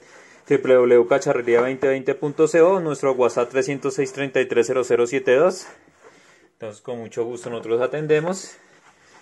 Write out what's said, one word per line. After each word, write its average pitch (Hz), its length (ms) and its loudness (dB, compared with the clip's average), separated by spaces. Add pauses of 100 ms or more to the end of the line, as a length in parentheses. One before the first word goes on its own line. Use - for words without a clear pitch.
(480)
w 143 140 2
w 127 360 4
w 117 100 4
cacharreria 127 540 0
veinte 131 260 -2
veinte 135 260 -2
punto 151 340 -2
co, 170 320 4
nuestro 143 340 -2
WhatsApp 123 360 0
trescientos 135 460 -4
seis, 139 180 -4
treinta 135 260 -4
y 127 60 2
tres, 117 220 0
cero 127 180 0
cero 120 220 0
siete 131 280 2
dos. 185 320 0 (840)
Entonces, 104 280 -16
con 123 180 -12
mucho 113 260 -8
gusto 120 240 -12
nosotros 113 300 -4
los 123 80 -2
atendemos. 156 680 -4 (680)